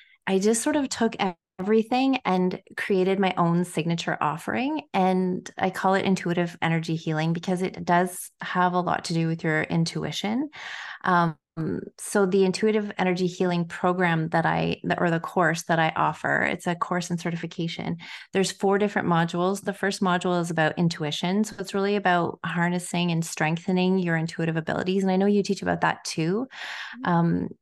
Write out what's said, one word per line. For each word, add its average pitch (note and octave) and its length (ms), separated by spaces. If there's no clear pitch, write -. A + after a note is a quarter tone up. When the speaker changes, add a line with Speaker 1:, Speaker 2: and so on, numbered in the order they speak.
Speaker 1:
I F#3+ 100
just A3+ 220
sort D4+ 140
of C#4 140
took A3+ 260
everything A3+ 640
and F#3 380
created F#3+ 440
my F#3+ 180
own E3+ 280
signature E3+ 560
offering. A#3 640
And F#3 640
I F#3+ 120
call F#3+ 260
it F#3+ 100
intuitive F3 560
energy E3 340
healing D#3+ 380
because F3+ 280
it E3+ 220
does F3+ 480
have F3+ 320
a F3+ 60
lot - 260
to E3+ 80
do E3 140
with E3 160
your D#3 200
intuition. E3 840
Um, E3+ 320
so G3+ 300
the F#3+ 180
intuitive G#3 540
energy F#3 260
healing F3 400
program E3+ 640
that E3 160
I, E3 340
or F3 100
the E3 100
course E3 440
that E3 160
I D#3+ 160
offer, D3+ 480
it's - 240
a F3 80
course F3 340
and F3 100
certification. E3+ 760
There's F#3+ 200
four G3 260
different G3+ 300
modules. F3 560
The G3 100
first G3 260
module F3+ 400
is E3+ 120
about D#3+ 260
intuition. F3 640
So - 140
it's F#3+ 160
really G3+ 220
about F3+ 500
harnessing F3 640
and E3 160
strengthening F#3 720
your E3+ 200
intuitive E3 380
abilities. F#3 460
And F#3+ 100
I F#3 40
know G3 100
you G#3 160
teach F#3+ 220
about E3+ 180
that - 220
too. F#3+ 440
Speaker 2:
Mm-hmm. F#3 80
Speaker 1:
Um, E3+ 380